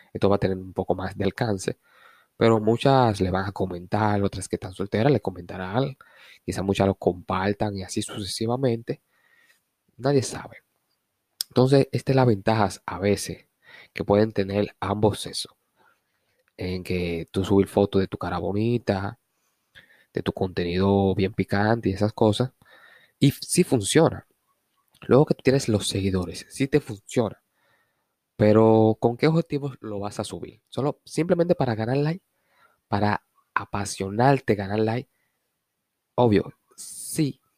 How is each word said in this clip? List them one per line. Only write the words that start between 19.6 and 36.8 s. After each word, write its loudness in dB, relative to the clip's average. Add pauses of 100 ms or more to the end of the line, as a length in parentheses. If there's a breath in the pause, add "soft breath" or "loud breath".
de -4
tu -4
contenido 0
bien -2
picante 0
y 0
esas -2
cosas, 2 (640 soft breath)
y 4
sí 0
funciona. 2 (760)
Luego 6
que 0
tú -8
tienes 2
los 0
seguidores, -4
sí -4
te 2
funciona. -6 (960)
Pero, 6
¿con 2
qué 0
objetivos -2
lo -8
vas -8
a -4
subir? -14
¿Solo -4
simplemente 0
para -2
ganar -2
like? -2 (640)
¿Para 0 (280)
apasionarte, 0
ganar -4
like? -2 (1080)
Obvio, 4 (220)
si -8 (160)